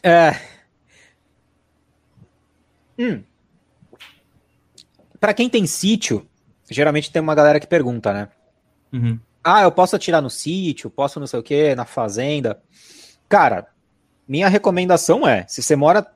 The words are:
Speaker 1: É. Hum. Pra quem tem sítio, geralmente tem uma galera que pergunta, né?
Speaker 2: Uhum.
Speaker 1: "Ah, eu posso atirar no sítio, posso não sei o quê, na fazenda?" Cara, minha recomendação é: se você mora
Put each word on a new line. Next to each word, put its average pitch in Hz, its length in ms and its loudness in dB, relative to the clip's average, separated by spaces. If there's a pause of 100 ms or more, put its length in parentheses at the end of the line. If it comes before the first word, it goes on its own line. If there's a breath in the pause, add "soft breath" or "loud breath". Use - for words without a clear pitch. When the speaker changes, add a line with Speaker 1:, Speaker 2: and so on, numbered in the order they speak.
Speaker 1:
É. 170 340 6 (2500 loud breath)
Hum. 214 240 -4 (2000)
Pra 208 140 0
quem 240 160 -2
tem 220 160 0
sítio, 185 640 -4 (420)
geralmente 147 420 -2
tem 160 100 -2
uma 156 140 -2
galera 147 240 4
que - 80 -8
pergunta, 120 460 -2
né? 101 140 -8 (640)
Speaker 2:
Uhum. 117 280 -4 (240)
Speaker 1:
"Ah, 196 200 4
eu 175 80 4
posso 185 240 0
atirar 170 260 0
no 131 80 -8
sítio, 165 600 -8
posso 139 300 -6
não 139 80 -12
sei 120 120 -8
o 113 40 -10
quê, 147 320 0
na 120 100 -8
fazenda?" 120 720 -6 (720 soft breath)
Cara, 139 380 2 (600)
minha 165 200 -2
recomendação 185 800 2
é: 98 200 0
se - 140 -12
você 151 140 0
mora 165 300 2 (100)